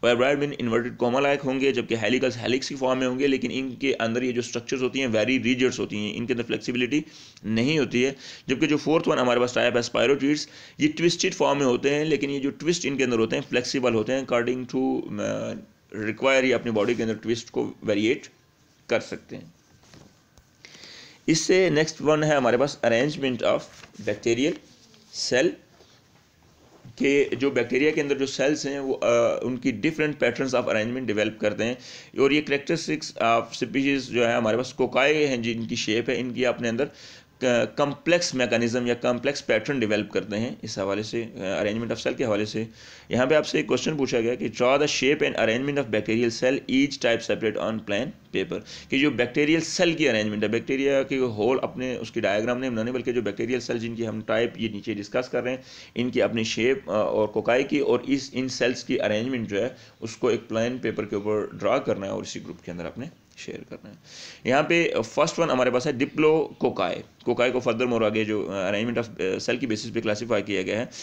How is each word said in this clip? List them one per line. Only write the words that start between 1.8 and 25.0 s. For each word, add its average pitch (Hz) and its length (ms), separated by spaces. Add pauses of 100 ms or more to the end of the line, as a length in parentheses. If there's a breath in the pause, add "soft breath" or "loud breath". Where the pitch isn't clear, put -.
हेलिकल्स 117 420
हेलिक्स 117 320
की 143 60
फॉर्म 131 260
में 131 60
होंगे, 131 200
लेकिन 131 240
इनके 131 420
अंदर 113 320
ये 127 80
जो 120 100
स्ट्रक्चर्स 120 400
होती 127 180
हैं, 135 80
वेरी 123 300
रिजिड्स 123 400
होती 104 180
हैं, 104 180
इनके 120 180
अंदर 117 120
फ्लेक्सिबिलिटी 123 600 (400 loud breath)
नहीं 120 340
होती 120 240
है। 135 140 (320 loud breath)
जबकि 139 180
जो 151 100
फोर्थ 147 320
वन 151 100
हमारे 123 220
पास 123 140
टाइप 120 220
है 120 60
Spirochetes, 135 680 (320 loud breath)
ये 147 80
ट्विस्टेड 170 460
फॉर्म 143 240
में 143 80
होते 123 240
हैं, 147 140
लेकिन 143 260
ये 139 100
जो 135 100
ट्विस्ट 156 340
इनके 135 200
अंदर 120 140
होते 113 180
हैं, 139 60
फ्लेक्सिबल 123 520
होते 110 180
हैं, 135 140
according 123 480
to, 131 280 (180)
अ, 107 340 (400)
रिक्वायर 117 500
ये 131 80
अपनी 117 200
बॉडी 107 220
के 113 80
अंदर 110 120
ट्विस्ट 113 360
को 120 240 (100)
वेरिएट 107 420 (640)
कर 113 120
सकते - 360
हैं। - 180 (1700 loud breath)
इससे 180 420
नेक्स्ट 156 320
वन 151 200
है 151 140
हमारे 123 200
पास 143 280
arrangement 127 580
of 120 180 (440)
bacterial 117 480 (800)